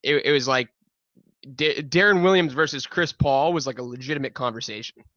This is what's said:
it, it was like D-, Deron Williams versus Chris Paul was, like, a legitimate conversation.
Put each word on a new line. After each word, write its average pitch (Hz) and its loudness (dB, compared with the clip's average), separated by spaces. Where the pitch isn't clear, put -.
it, 143 0
it 147 2
was 131 2
like 127 0
D-, 151 -2
Deron 180 4
Williams 180 4
versus 143 -2
Chris 170 -2
Paul 147 2
was, 143 -2
like, 120 -6
a 123 -8
legitimate 127 -6
conversation. 113 -8